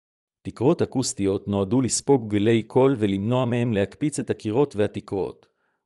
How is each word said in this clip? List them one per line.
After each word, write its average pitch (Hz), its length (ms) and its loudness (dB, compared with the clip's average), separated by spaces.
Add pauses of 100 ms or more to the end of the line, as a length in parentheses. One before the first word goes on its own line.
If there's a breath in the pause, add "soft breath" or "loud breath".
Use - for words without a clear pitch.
(420)
תקרות 131 400 0
אקוסטיות 101 680 -2
נועדו 101 320 0
לספוג 113 540 0
גלי 110 280 2
קול 135 360 2
ולמנוע 107 460 0
מהם 120 280 -2
להקפיץ 107 460 -2
את 120 120 -6
הקירות 110 460 -2
והתקרות, 101 720 -4 (400)